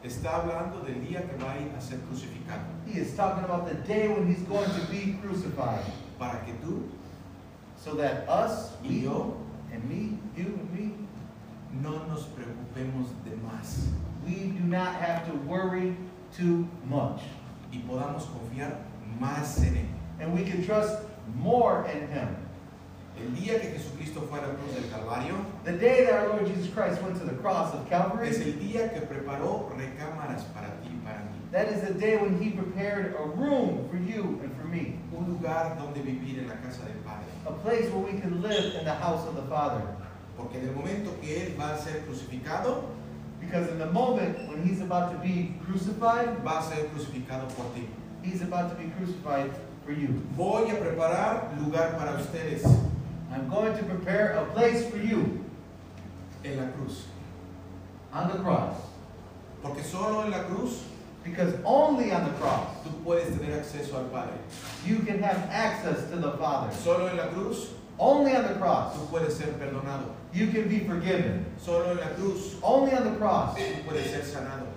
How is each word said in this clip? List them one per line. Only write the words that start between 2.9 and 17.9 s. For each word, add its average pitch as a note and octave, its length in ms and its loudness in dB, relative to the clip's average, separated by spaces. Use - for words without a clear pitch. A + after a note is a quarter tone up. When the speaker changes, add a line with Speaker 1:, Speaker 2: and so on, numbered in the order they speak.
Speaker 2:
is - 160 -2
talking F#3 300 2
about F3 220 0
the D#3 80 -2
day G#3+ 200 4
when G3 200 4
he's F3 160 4
going G3+ 260 2
to F3 120 0
be G3 300 0
crucified. C3 640 -2
Speaker 1:
Para B2 260 -4
que A#2 80 -8
tú F3+ 200 -2
Speaker 2:
So - 180 -10
that C#3+ 340 2
us, G#3+ 440 2
Speaker 1:
y - 60 -6
Speaker 2:
we, E3+ 60 4
Speaker 1:
yo - 320 0
Speaker 2:
and A2+ 180 -6
me, G#3 280 -2
you F3+ 100 -4
and G3+ 280 -4
me, G#3 200 -4
Speaker 1:
no D#3 260 -4
nos D#3+ 200 -4
preocupemos B2 800 -6
de A2 140 -8
más. A2+ 500 -4
Speaker 2:
we F3+ 80 0
do F3 80 2
not F3+ 300 2
have E3+ 300 0
to E3 80 -4
worry F3+ 480 2
too E3+ 320 4
much. C3 360 0
Speaker 1:
Y B2 160 -8
podamos C3+ 400 -4